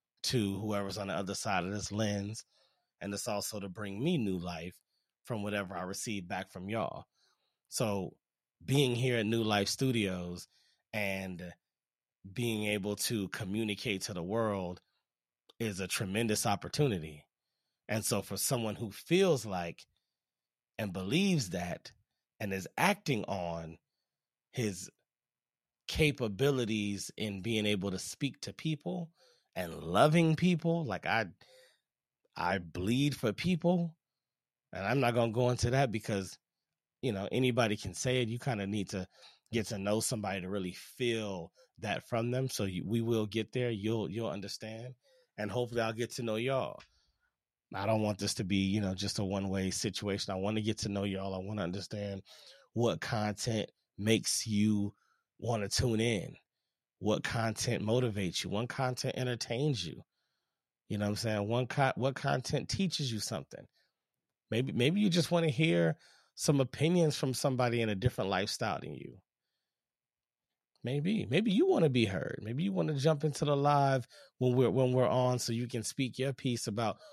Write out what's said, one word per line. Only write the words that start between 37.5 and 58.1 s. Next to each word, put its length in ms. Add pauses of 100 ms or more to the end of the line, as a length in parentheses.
can 180
say 280
it. 60
You 100
kinda 280
need 240
to 160 (460)
get 140
to 120
know 200
somebody 420
to 80
really 240
feel 800 (300)
that 280
from 220
them. 180
So 160
you, 220
we 140
will 260
get 260
there. 180
You'll, 380
you'll 220
understand, 640 (420)
and 140
hopefully 300
I'll 120
get 200
to 100
know 140
y'all. 440 (920)
I 120
don't 160
want 160
this 160
to 100
be, 120
you 240
know, 140
just 240
a 60
one-way 480
situation. 600
I 40
wanna 240
get 180
to 100
know 140
y'all. 320
I 40
wanna 240
understand 600 (500)
what 280
content 680 (300)
makes 480
you 480 (440)
wanna 300
tune 320
in? 360 (640)
What 240
content 600
motivates 600